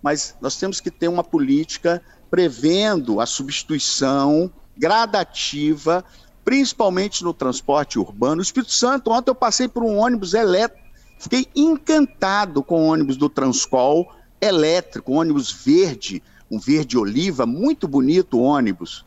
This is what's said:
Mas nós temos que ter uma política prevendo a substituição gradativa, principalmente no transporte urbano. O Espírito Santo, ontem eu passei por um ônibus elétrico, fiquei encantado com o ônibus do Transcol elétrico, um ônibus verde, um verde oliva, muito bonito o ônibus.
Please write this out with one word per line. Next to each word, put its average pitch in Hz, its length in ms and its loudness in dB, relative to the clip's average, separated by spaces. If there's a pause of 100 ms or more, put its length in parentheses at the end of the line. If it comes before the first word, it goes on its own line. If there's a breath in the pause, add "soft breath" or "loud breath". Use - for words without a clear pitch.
Mas 147 380 -4
nós 135 160 -6
temos 190 240 -6
que 180 100 -8
ter - 160 -4
uma 170 160 -2
política 160 800 -2 (260 soft breath)
prevendo 160 920 0
a 117 60 0
substituição 143 1200 -2 (260)
gradativa, 170 1300 0 (380 soft breath)
principalmente 208 800 0
no 170 120 -4
transporte 139 640 -2
urbano. 117 420 -2
O - 20 -2
Espírito 233 300 -4
Santo, 247 380 0
ontem 240 200 0
eu 254 40 2
passei 254 340 0
por 233 160 -4
um 208 140 0
ônibus 214 340 0
elétrico, 214 500 2 (360 soft breath)
fiquei 254 360 -2
encantado 208 1080 0
com 165 200 0
o 160 40 2
ônibus 156 300 0
do 143 120 0
Transcol 135 840 0 (300 soft breath)
elétrico, 170 720 0
um 139 40 2
ônibus 151 360 0
verde, 143 680 0 (280 soft breath)
um 110 80 -6
verde 131 380 0
oliva, 123 480 0
muito 226 420 -2
bonito 143 520 2
o 117 40 2
ônibus. 123 640 -2